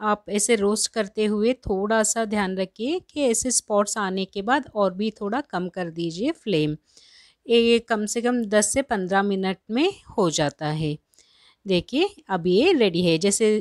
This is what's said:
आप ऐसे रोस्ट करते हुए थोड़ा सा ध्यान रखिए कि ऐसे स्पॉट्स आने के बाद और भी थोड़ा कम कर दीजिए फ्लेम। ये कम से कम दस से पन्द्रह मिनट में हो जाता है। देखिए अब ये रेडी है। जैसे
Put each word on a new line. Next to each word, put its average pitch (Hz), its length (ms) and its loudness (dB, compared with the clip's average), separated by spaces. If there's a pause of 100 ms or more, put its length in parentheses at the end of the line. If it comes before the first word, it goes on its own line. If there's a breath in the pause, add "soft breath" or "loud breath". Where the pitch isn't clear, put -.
आप 208 280 -2
ऐसे 208 280 0
रोस्ट 202 360 0
करते 214 320 -2
हुए 214 360 0
थोड़ा 214 420 0
सा 226 220 -2
ध्यान 202 320 -2
रखिए 220 420 -4 (120)
कि 294 100 -6
ऐसे 247 300 0
स्पॉट्स 208 480 -2
आने 190 260 -2
के 196 180 -10
बाद 247 320 -2
और 196 200 0
भी 208 160 -2
थोड़ा 214 300 -6
कम 180 280 -6
कर 175 220 -8
दीजिए 170 420 -4
फ्लेम। 156 440 0 (720 soft breath)
ये 233 320 4
कम 220 280 -4
से 233 160 -4
कम 240 220 0
दस 208 280 2
से 269 100 0
पन्द्रह 196 400 0
मिनट 190 360 -2 (120)
में 302 220 0 (260)
हो 185 120 4
जाता 151 380 -2
है। 156 280 -2 (720 soft breath)
देखिए 214 420 0 (200)
अब 180 180 -2
ये 226 260 4
रेडी 190 300 2
है। 170 160 4
जैसे 214 420 2